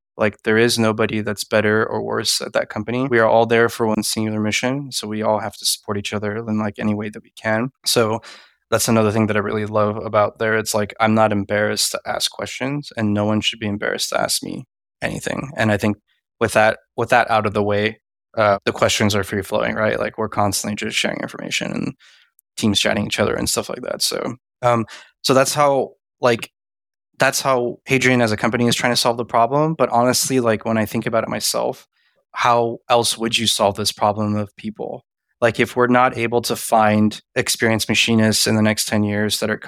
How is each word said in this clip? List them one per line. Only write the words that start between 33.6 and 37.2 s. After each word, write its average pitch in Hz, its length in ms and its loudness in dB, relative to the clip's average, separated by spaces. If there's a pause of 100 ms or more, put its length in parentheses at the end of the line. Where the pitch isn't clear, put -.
this 104 160 -2
problem 104 440 0
of 104 200 -6
people? - 500 -12 (380)
Like, 117 160 2
if 120 160 0
we're 123 120 4 (140)
not 127 160 2
able 117 260 0
to 117 120 -2
find 107 640 2 (140)